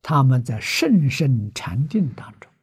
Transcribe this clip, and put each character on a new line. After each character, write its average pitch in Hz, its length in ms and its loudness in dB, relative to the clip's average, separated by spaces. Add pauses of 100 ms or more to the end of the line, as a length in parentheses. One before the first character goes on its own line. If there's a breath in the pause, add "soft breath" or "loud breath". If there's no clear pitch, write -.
他 143 220 0
们 127 200 4
在 113 160 -6
甚 190 500 2
深 123 440 0
禅 127 340 -4
定 180 260 -2
当 - 260 -18
中 - 120 -20 (120)